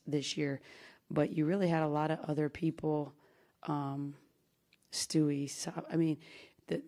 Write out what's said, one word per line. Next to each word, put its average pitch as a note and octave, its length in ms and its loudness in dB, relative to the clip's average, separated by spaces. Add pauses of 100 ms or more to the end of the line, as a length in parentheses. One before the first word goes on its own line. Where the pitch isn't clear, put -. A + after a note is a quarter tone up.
this C#3 300 -2
year. C#3+ 240 -2 (500)
But D3 220 2
you D3+ 140 0
really F3+ 240 2
had D#3+ 140 4
a D#3 40 2
lot D3+ 240 2
of D#3+ 160 -2
other D3+ 220 2
people, D3+ 640 0 (500)
um, C#3+ 500 -4 (760)
Stewie, C#3+ 580 2
Sa-, - 400 -6
I - 60 -2
mean, D#3+ 220 4 (500)
the, E3 200 -2